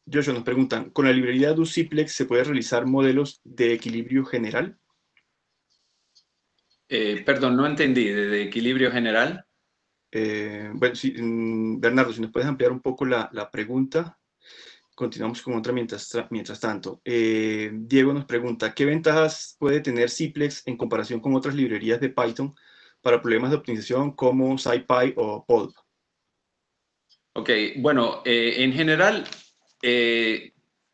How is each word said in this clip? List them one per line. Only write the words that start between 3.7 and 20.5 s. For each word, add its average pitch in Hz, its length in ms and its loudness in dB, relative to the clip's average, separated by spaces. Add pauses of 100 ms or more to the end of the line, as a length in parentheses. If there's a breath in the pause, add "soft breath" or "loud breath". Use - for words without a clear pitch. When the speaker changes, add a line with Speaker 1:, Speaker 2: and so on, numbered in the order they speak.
Speaker 1:
equilibrio 117 500 -2
general? 113 540 -4 (2000)
Speaker 2:
Eh, 107 360 0
perdón, 127 320 2
no 139 100 4
entendí, 135 420 2
¿de, 101 180 0
de 104 160 0
equilibrio 120 480 0
general? 120 540 0 (640)
Speaker 1:
Eh, 107 640 -4
bueno, 123 220 0
sí, 131 200 -4
mm, 113 640 -4
Bernardo, 120 340 2
si 113 80 -8
nos 110 120 -6
puedes 127 160 -2
ampliar 131 240 2
un 123 80 -6
poco 127 240 -4
la, 120 280 0
la 104 160 -8
pregunta. 131 680 -4 (800 loud breath)
Continuamos 117 440 -6
con 123 140 -6
otra 113 180 -4
mientras 117 400 -6
tra-, 117 180 -4
mientras 107 280 -10
tanto. 95 460 -6
Eh, 110 680 0
Diego 131 400 2
nos 143 120 -4
pregunta, 120 500 -4
¿qué 139 120 2
ventajas 156 720 2
puede 147 200 2
tener 120 300 0
Ciplex 147 560 -4